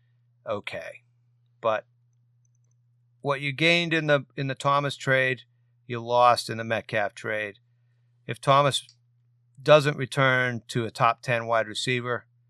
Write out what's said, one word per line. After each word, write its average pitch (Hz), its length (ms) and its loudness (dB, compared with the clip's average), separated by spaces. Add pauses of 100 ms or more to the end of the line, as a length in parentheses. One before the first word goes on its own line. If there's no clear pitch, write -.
(460)
okay. 101 560 -10 (580)
But 110 260 -2 (1300)
what 139 200 -2
you 143 120 -4
gained 165 420 2
in 160 140 -2
the, 143 180 2 (100)
in 139 120 -6
the 131 80 -6
Thomas 143 400 0
trade, 131 460 0 (440)
you 120 140 -8
lost 120 500 4
in 113 80 -8
the 113 60 -6
Metcalf 107 500 -4
trade. 107 440 -8 (680)
If 117 140 -10
Thomas 139 560 0 (640)
doesn't 147 340 4
return 127 720 0
to 120 160 -4
a 107 60 -8
top 117 320 0
ten 117 240 -2
wide 113 220 0
receiver, 120 580 -6 (240)